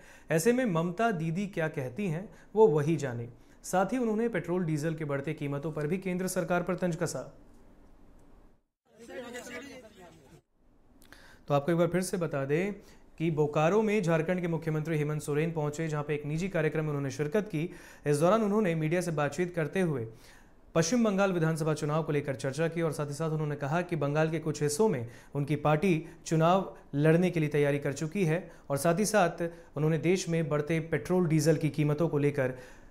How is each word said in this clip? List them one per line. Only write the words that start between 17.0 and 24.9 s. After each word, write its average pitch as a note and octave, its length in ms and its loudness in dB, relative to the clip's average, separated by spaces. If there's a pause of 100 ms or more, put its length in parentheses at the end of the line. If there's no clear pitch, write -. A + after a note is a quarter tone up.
शिरकत D3+ 360 -2
की। D#3+ 260 -4 (340)
इस D3 100 4
दौरान F#3+ 260 4
उन्होंने G3 320 2
मीडिया D#3+ 260 0
से E3+ 100 -2
बातचीत D3+ 440 -2
करते E3 260 -2
हुए C3+ 260 -2 (680)
पश्चिम A3+ 280 4
बंगाल G3 280 4
विधानसभा D#3+ 420 2
चुनाव D3+ 300 0
को D#3 80 -4
लेकर C#3 240 0
चर्चा D#3+ 320 -2
की E3 140 -4
और D#3+ 100 0
साथ C#3+ 160 -4
ही C#3+ 60 -6
साथ D#3+ 180 -2
उन्होंने D3+ 240 -2
कहा D3+ 260 -2
कि F3 140 -4
बंगाल D3+ 340 2
के D#3+ 100 -2
कुछ D3+ 240 -4
हिस्सों G#3+ 260 4
में A#2+ 180 -2 (280)